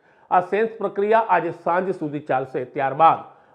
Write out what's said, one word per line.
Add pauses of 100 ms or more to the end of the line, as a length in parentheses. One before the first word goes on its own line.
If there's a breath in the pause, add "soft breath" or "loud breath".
(320 soft breath)
આ
સેન્સ (100)
પ્રક્રિયા
આજે
સાંજ
સુધી
ચાલશે.
ત્યારબાદ (340 soft breath)